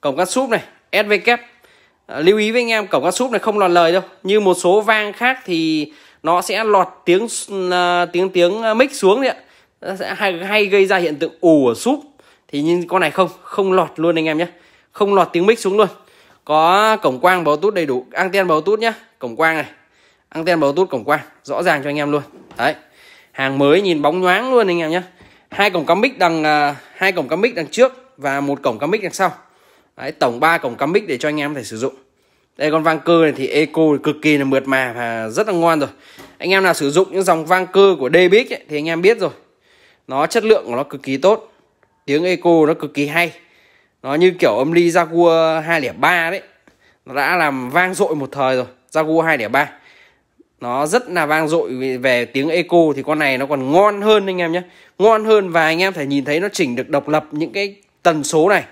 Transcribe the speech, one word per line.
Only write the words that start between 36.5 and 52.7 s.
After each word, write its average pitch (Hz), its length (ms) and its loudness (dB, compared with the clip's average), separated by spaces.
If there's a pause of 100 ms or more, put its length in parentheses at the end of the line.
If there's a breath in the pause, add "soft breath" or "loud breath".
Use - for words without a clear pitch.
nào 175 100 2
sử 143 180 -2
dụng 185 200 0
những 190 120 -2
dòng 165 220 0
vang 180 220 0
cơ 196 320 4
của 131 100 -2
D 160 60 0 (160)
B - 20 4 (160)
X - 20 -8
ấy, - 180 -10
thì 147 80 -6
anh 147 100 -4
em 165 140 -4
biết 214 180 2
rồi. 170 100 -2 (800 soft breath)
Nó 139 200 0
chất 214 160 -2
lượng 214 220 2
của 120 100 -6
nó 135 80 -2
cực 143 200 -12
kỳ 139 140 -4
tốt. 196 340 2 (540)
Tiếng 147 180 0
eco 175 280 0 (160)
nó 156 60 2
cực 151 200 -8
kỳ 143 140 -2
hay. 165 240 -2 (720 soft breath)
Nó 135 120 -4
như 175 240 4
kiểu 117 180 2
âm 135 140 0
ly 170 180 2
Jaguar 165 720 2
hai 160 200 -2
lẻ 120 100 -6
ba 165 400 0
đấy. 190 100 -8 (640 soft breath)
Nó - 80 -16
đã 143 240 0
làm 135 320 -2
vang 180 240 0
dội 180 220 -2
một 135 160 -6
thời 131 240 -2
rồi, 123 100 -2 (260)
Jaguar 156 300 0
hai 160 160 0
lẻ 107 100 -6
ba. 139 240 0 (880 soft breath)
Nó 127 240 -2
rất 196 240 -2
là 170 160 0
vang 156 220 0
dội 147 280 -2
về, 127 220 -4
về 123 280 0
tiếng 135 240 -4
eco 170 280 0 (180)